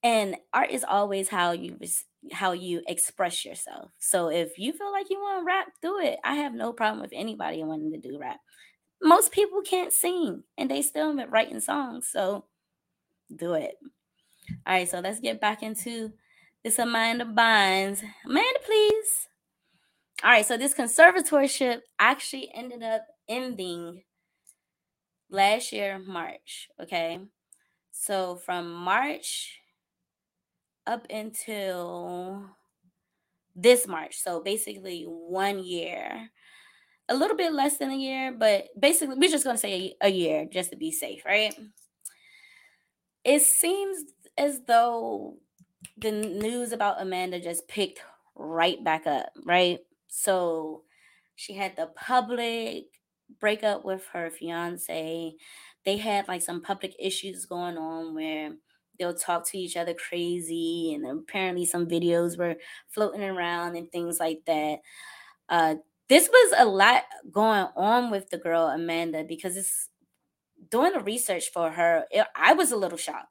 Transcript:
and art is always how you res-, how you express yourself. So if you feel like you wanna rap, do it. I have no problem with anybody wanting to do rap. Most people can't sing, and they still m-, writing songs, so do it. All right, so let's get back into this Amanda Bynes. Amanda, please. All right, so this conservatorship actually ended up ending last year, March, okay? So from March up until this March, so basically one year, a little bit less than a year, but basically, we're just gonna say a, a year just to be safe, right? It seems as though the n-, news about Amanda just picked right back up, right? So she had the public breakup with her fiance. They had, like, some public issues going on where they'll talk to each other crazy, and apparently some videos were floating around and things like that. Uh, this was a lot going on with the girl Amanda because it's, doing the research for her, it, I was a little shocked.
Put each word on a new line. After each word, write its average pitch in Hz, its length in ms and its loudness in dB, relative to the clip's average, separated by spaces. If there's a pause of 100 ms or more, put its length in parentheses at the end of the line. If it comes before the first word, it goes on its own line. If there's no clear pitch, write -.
and 214 340 2 (180)
art - 160 2
is 254 180 -4
always 196 400 0
how 175 240 2
you 180 260 -8
res-, - 280 -6 (260)
how 190 200 0
you 175 360 -4
express 175 560 -2
yourself. - 540 -14
So 175 300 0
if 165 300 -2
you 233 140 -4
feel 403 180 -8
like 392 200 -6
you 392 100 -4
wanna 392 240 -4
rap, 370 220 -2 (160)
do 381 160 -4
it. 330 260 -2
I 285 120 -2
have 285 180 -4
no 233 180 -4
problem 214 300 -2
with - 100 -14
anybody 165 500 -6
wanting 156 300 -6
to 160 60 -10
do 143 200 -12
rap. 131 220 -10 (640)
Most 349 300 8
people 392 280 2
can't 370 320 -2
sing, 349 520 0 (120)
and 269 140 -2
they 277 100 0
still 302 300 -2
m-, 269 200 -4
writing 220 300 2
songs, 247 500 -4
so 202 360 -2 (920)
do 170 160 -4
it. 156 220 -4 (920)
All 185 60 0
right, 180 160 2
so 180 120 -4
let's 208 200 -6
get 226 220 -4
back 214 200 0
into 220 480 -8 (520)
this 226 160 0
Amanda 233 480 0
Bynes. 202 760 4 (220)
Amanda, 494 400 4
please. 427 640 4 (960)
All 214 80 8
right, 214 160 8
so 240 100 0
this 262 160 0
conservatorship 277 1080 6 (180)
actually 262 560 0
ended 240 280 -12
up 220 200 -2 (260)
ending 185 760 -8 (1300)
last 208 380 2
year, 202 260 -4
March, - 680 -12 (120)
okay? 170 400 -4 (720)
So 185 460 -4
from 175 360 -6
March 220 880 -4 (1300)
up 233 240 -6
until 190 1400 -8 (1080)
this 240 320 6
March, 165 320 -8
so 175 220 -4
basically 190 640 -6
one 180 580 -4
year, 180 680 -8 (800)
a 240 60 2
little 370 220 2
bit 339 160 0
less 285 240 0
than 269 140 -4
a 269 60 -4
year, 262 360 -4
but 214 360 2 (100)
basically, 277 380 2
we're 311 140 6
just 294 140 0
gonna 240 140 0
say 190 420 -4
a, 202 60 4
a 196 40 8
year 156 400 0
just 180 200 -4
to - 60 -16
be 160 140 -6
safe, - 360 -8
right? 208 280 2 (1700)
It 285 180 6
seems 370 720 0 (260)
as 277 280 -2
though 233 720 2 (600)
the 220 100 -2
n-, 208 300 -2
news 233 340 -4
about 214 280 0
Amanda 185 400 -4
just 170 280 -8
picked 196 320 -4 (340)
right 165 480 0
back 160 240 0
up, 143 240 -2 (140)
right? 175 360 4 (280)
So 165 760 -2 (540)
she - 180 -14
had 190 220 -6
the 160 180 -6
public 233 920 -2 (540)
breakup 214 440 0
with 190 280 -6
her 170 180 -6
fiance. 165 1040 -8 (500)
They 196 120 0
had, 208 320 -2
like, 180 140 -4
some 175 200 -6
public 190 360 -6
issues 190 460 -6
going 175 320 -8
on 160 380 -8
where 156 380 -6 (460)
they'll 175 160 -4
talk 170 340 -2
to 196 100 -8
each 180 180 -6
other 170 180 -4
crazy, 170 1000 -4
and 147 120 -6
apparently 180 600 -4
some 175 200 -2
videos 170 520 2
were 170 180 -2 (320)
floating 208 340 -2
around 175 540 -4
and 170 140 -12
things 170 300 -6
like 160 260 -4
that. 151 320 0 (720)
Uh, 160 260 4 (340)
this 330 200 8
was 480 300 10
a 254 60 10
lot 208 380 6 (280)
going 208 360 4 (100)
on 226 340 4
with 196 200 -4
the 170 80 -6
girl 165 280 2
Amanda 165 600 -2
because 175 300 -8
it's, - 320 -6 (800)
doing 294 240 4
the 277 60 0
research 202 520 -4
for 170 180 0
her, 170 400 2
it, 202 240 4
I 196 200 8
was 320 180 2
a 233 40 0
little 175 200 -2
shocked. 151 340 -10